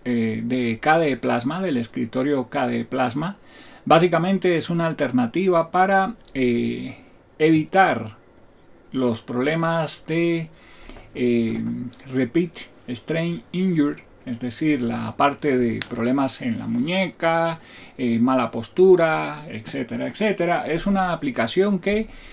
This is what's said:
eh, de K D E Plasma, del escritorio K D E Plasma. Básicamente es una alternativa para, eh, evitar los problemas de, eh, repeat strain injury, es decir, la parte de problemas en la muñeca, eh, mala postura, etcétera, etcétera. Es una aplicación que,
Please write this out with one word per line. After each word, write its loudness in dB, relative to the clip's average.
eh, 0
de -2
K 4
D 2
E -2
Plasma, -2
del -2
escritorio -2
K -2
D -2
E -4
Plasma. -4
Básicamente 4
es -4
una 0
alternativa 0
para, 2
eh, -2
evitar 2
los 0
problemas -2
de, -2
eh, 0
repeat 0
strain -4
injury, 0
es -8
decir, 0
la -4
parte 2
de 0
problemas 0
en -2
la -8
muñeca, 0
eh, 0
mala 2
postura, 4
etcétera, -8
etcétera. -2
Es -2
una 0
aplicación 0
que, -2